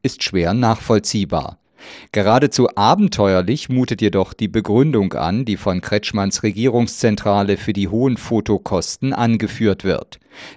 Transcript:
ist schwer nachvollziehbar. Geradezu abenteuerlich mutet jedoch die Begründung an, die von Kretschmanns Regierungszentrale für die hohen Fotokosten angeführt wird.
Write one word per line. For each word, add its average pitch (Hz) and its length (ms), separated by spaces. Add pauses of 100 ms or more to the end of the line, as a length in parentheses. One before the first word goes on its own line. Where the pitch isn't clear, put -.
ist - 200
schwer 87 320
nachvollziehbar. 110 1040 (540)
Geradezu 120 640
abenteuerlich 104 920
mutet 127 320
jedoch 98 320
die 107 160
Begründung 110 640
an, 87 320
die 104 140
von 90 240
Kretschmanns 101 600
Regierungszentrale 107 1160
für - 160
die 98 140
hohen 120 280
Fotokosten 104 960
angeführt 110 720
wird. - 340 (380)